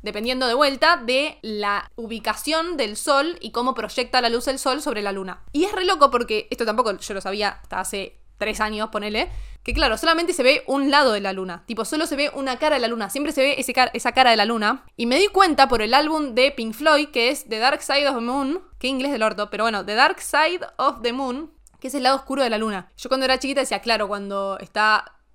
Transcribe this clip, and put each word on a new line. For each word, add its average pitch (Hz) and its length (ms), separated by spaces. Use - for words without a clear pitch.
dependiendo 240 460
de 233 80
vuelta 294 420
de 262 460
la 208 520
ubicación 233 800
del 214 220
sol 302 420
y 220 120
cómo 247 240
proyecta 240 440
la 233 100
luz 240 160
del 269 120
sol 277 240
sobre 214 220
la 202 80
luna. 190 400
Y 311 140
es 415 80
re 370 120
loco 302 240
porque, 240 400
esto 233 160
tampoco 220 320
yo - 160
lo 196 80
sabía 202 400
hasta - 200
hace 196 360
tres 214 220
años, 214 280
ponele, 214 420
que - 140
claro, 254 200
solamente 330 380
se - 80
ve 269 240
un 277 240
lado 277 220
de 202 100
la 196 120
luna. 185 340
Tipo, 220 180
solo 311 220
se 302 80
ve 285 180
una 269 240
cara 302 200
de 247 40
la 226 60
luna. 226 240
Siempre 294 220
se 269 80
ve 277 180
ese 254 140
car-, 254 200
esa 240 200
cara 254 180
de 226 60
la 208 80
luna. 214 400
Y 233 80
me 254 140
di 415 80
cuenta 330 400
por 214 160
el 220 100
álbum 302 400
de 254 180
Pink 226 220
Floyd, 302 360
que 240 200
es - 180
The 220 120
Dark 277 240
Side 285 260
of 277 60
the 226 60
Moon. 269 420
Qué 247 80
inglés 269 240
del 233 100
orto, 214 300
pero 214 140
bueno, 208 200
The 208 80
Dark 269 260
Side 330 420
of 254 260
the 240 100
Moon, 269 400
que 262 100
es 247 40
el 277 80
lado 262 140
oscuro 269 260
de 240 80
la 214 80
luna. 214 400
Yo 247 120
cuando 262 160
era 262 120
chiquita 269 240
decía, 220 200
"Claro, 214 260
cuando 196 520
está - 600